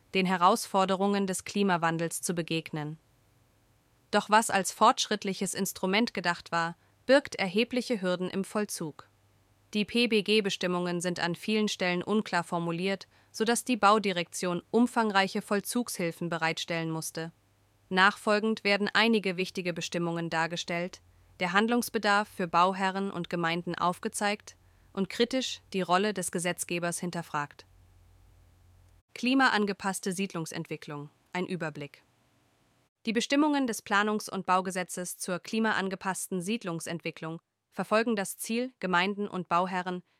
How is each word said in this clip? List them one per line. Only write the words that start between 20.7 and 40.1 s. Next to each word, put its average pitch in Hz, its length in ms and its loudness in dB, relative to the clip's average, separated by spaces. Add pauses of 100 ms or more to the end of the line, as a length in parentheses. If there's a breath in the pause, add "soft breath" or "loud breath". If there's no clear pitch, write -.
der 180 100 0
Handlungsbedarf 214 800 2
für 185 180 -4
Bauherren 190 640 2
und 175 180 -6
Gemeinden 175 460 -2
aufgezeigt 208 800 -2 (380 soft breath)
und 196 160 -2
kritisch 240 500 0 (140)
die 190 80 0
Rolle 190 320 2
des 185 180 -4
Gesetzgebers 175 680 -4
hinterfragt. 170 680 -6 (1500)
Klimaangepasste 208 1000 0
Siedlungsentwicklung. 160 960 -8 (240)
Ein 180 120 -2
Überblick. 156 600 -8 (1000)
Die 226 60 0
Bestimmungen 277 560 2
des 220 180 -6
Planungs- 214 440 0
und 185 160 -6
Baugesetzes 185 720 -2
zur 175 220 -6
klimaangepassten 190 1040 -2
Siedlungsentwicklung 170 1000 -6 (320)
verfolgen 220 420 2
das 196 220 -4
Ziel, 240 420 -4
Gemeinden 190 480 0
und 175 220 -8
Bauherren 180 540 -2 (160)